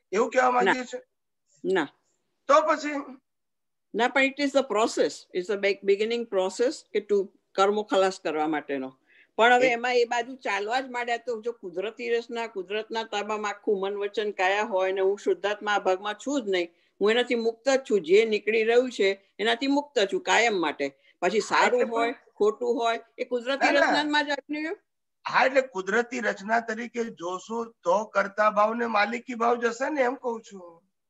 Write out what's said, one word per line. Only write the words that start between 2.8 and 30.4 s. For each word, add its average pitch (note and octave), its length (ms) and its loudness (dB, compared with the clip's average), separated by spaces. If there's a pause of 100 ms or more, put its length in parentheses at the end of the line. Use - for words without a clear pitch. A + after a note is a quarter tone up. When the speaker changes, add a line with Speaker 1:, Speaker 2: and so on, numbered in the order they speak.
Speaker 2:
ના, A3+ 120 2
પણ C4+ 140 0
it C4+ 180 0
is C#4 120 0
the C4+ 120 4
process, A3 500 0 (220)
it's F3+ 140 -4
a G3+ 80 -2
big G3 280 0
beginning A3 400 2
process G3 480 0 (200)
કે G#3+ 60 -2
તું G3+ 340 0 (180)
કર્મો G#3 320 2
ખલાસ F#3+ 360 0
કરવા D#3 280 -2
માટેનો. C#3+ 500 -6 (380)
પણ A#3 180 6
હવે B3 140 6
Speaker 1:
એ B3 40 2
Speaker 2:
એમાં A#3+ 220 -2
એ A#3+ 120 4
બાજુ A#3+ 300 -4
ચાલવા A3 460 -4
જ C4 80 -10
માંડ્યા A#3+ 280 -4
તો A3+ 240 -8
જો A#3 100 -6
કુદરતી G#3 580 -8
રચના, A#3 380 -4
કુદરતના G#3+ 560 -6
તાબામાં G#3 480 -4
આખું G3+ 300 -2
મન, G3+ 160 -2
વચન, G3+ 340 -4
કાયા G3 320 0
હોય F#3+ 280 0
ને F#3+ 100 0
હું G3 160 2
શુદ્ધાત્મા G#3 540 -2
આ G3+ 80 2
ભાગમાં G3 340 0
છું C4 320 -4
જ G3+ 40 -2
નહીં, F3 200 0 (320)
હું G#3 100 4
એનાથી A#3+ 240 2
મુક્ત A3+ 340 -2
જ C4+ 200 4
છું, G3+ 120 2
જે F#3+ 240 6
નીકળી G#3+ 380 0
રહ્યું A#3+ 280 4
છે G3 480 -2
એનાથી A#3 280 0
મુક્ત A#3+ 380 0
છું F#3 160 -2
કાયમ G#3+ 320 2
માટે. D3 360 -2
પછી - 300 -20
Speaker 1:
હા, F3 80 0
એટલે G#3 120 0
Speaker 2:
સારું G3+ 420 2
Speaker 1:
પણ A3 80 0
Speaker 2:
હોય, A#3 220 -2
ખોટું A3 640 -2
હોય, A3+ 240 0 (180)
એ - 60 -6
કુદરતી B3 420 -2
Speaker 1:
ના, D4 60 4
ના. C#4+ 80 4
Speaker 2:
રચનામાં D4 460 2
જ D4 40 -4
આવ્યું. D4+ 480 -6 (520)
Speaker 1:
હા, G3 160 2
એટલે C4 160 2
કુદરતી A#3 580 -2
રચના G#3 400 -2
તરીકે A#3 440 -6
જોશો F#3+ 640 -8
તો G#3+ 400 0
કર્તા G3+ 460 0
ભાવ G#3 220 2
ને A#3 120 -2
માલિકી A#3 480 -2
ભાવ A#3 220 2
જશે A#3 340 -2
ને, D4 120 0
એમ B3+ 140 0
કહું A3+ 260 -6